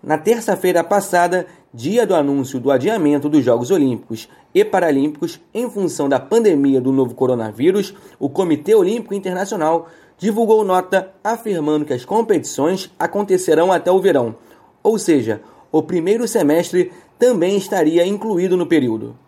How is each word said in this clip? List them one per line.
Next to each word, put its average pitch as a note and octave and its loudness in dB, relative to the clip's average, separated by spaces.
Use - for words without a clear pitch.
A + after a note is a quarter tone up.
Na D3+ 0
terça-feira F#3 0
passada, F3+ 0
dia F#3 0
do - 0
anúncio C#3 0
do C3+ 0
adiamento D3 0
dos D3 2
Jogos B2 0
Olímpicos B2+ -2
e G3+ 4
Paralímpicos D#3 -2
em A#3 -4
função D#3 -4
da C3 2
pandemia C#3 2
do C3 0
novo B2+ 0
coronavírus, B2+ 0
o C#3 -4
Comitê F3 0
Olímpico G3+ 0
Internacional F#3 -2
divulgou A3 2
nota F#3 0
afirmando D3+ -2
que C#3 -4
as B2 -6
competições F#3+ -2
acontecerão F#3 0
até F3 0
o F#3+ 4
verão, C#3 0
ou A3 0
seja, A2+ 0
o D3+ 2
primeiro F#3 -2
semestre F3 0
também G3 2
estaria F3 2
incluído F#3+ -2
no F3 -2
período. A#2+ -2